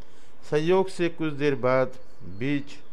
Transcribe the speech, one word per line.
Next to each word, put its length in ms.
संयोग 380
से 200
कुछ 240
देर 220
बाद 380
बीच 260